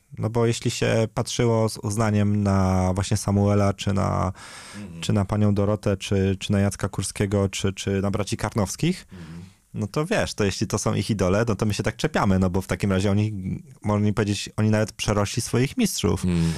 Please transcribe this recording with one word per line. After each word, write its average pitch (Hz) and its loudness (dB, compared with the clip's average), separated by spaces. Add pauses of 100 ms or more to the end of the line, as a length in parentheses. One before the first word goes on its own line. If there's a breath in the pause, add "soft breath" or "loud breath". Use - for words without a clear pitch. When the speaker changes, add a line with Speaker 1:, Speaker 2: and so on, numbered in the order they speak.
(180)
Speaker 1:
No 110 -2
bo 117 2
jeśli 117 0
się 113 0
patrzyło 113 2
z - -10
uznaniem 104 2
na 92 4
właśnie 98 0
Samuela, 101 2
czy - -4
na, 95 0 (440 loud breath)
Speaker 2:
Mhm. 87 -14
Speaker 1:
czy 110 -2
na 104 2
panią 104 2
Dorotę, 101 2
czy, 95 0
czy - -4
na 101 4
Jacka 101 0
Kurskiego, 98 0
czy, 98 -4
czy 98 -2
na 101 0
braci 101 -4
Karnowskich, 117 -2
Speaker 2:
Mhm. 82 -16 (340 loud breath)
Speaker 1:
no 107 -4
to 151 -4
wiesz, 170 -2
to 110 0
jeśli 98 0
to 104 -2
są 107 -2
ich 104 0
idole, 101 2
no 107 2
to 110 -2
my 104 0
się - -4
tak 110 -4
czepiamy, 107 2
no 95 2
bo 95 0
w - -4
takim 101 -2
razie 95 2
oni, 101 -2 (220)
można 104 2
mi 104 2
powiedzieć, 101 -2
oni 107 2
nawet 107 2
przerośli 104 0
swoich 127 0
mistrzów. 95 0
Speaker 2:
Mm, 85 2